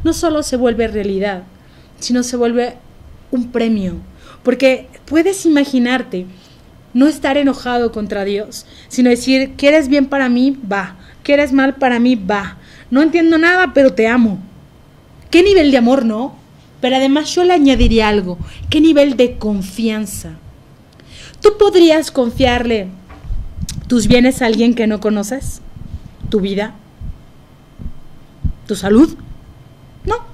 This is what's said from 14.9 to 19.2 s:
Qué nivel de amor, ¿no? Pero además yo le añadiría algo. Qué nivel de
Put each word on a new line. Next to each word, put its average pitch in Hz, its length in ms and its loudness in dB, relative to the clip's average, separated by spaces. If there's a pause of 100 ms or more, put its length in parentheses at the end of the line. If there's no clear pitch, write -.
Qué 339 120 6
nivel 370 280 4
de 262 60 4
amor, 247 260 2
¿no? 226 320 -4 (460)
Pero 262 160 0
además 269 360 0
yo 359 120 2
le 359 80 4
añadiría 240 560 4
algo. 185 280 -2 (320)
Qué 311 120 2
nivel 285 340 4
de 247 220 0